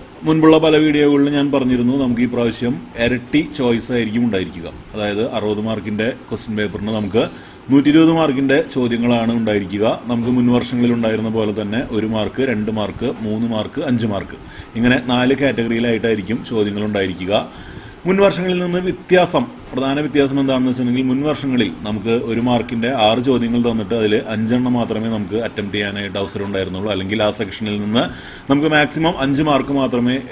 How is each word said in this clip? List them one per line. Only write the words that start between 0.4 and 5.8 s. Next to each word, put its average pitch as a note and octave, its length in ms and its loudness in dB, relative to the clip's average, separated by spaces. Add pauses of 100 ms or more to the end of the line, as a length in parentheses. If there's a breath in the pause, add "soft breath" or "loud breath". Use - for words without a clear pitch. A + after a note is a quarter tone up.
പല D#3 200 4
വീഡിയോകളിലും D3 560 4
ഞാൻ C#3+ 180 0
പറഞ്ഞിരുന്നു, B2+ 460 2
നമുക്ക് B2 240 0
ഈ B2+ 40 4
പ്രാവശ്യം A#2+ 480 -2 (240)
ഇരട്ടി A#2+ 440 0 (160)
ചോയ്സ് A#2+ 340 0
ആയിരിക്കും A#2 340 0
ഉണ്ടായിരിക്കുക. F2 420 -4 (260)
അതായത് G#2 380 -2
അറുപത് G#2 300 -2
മാർക്കിൻ്റെ G#2+ 480 -2 (200)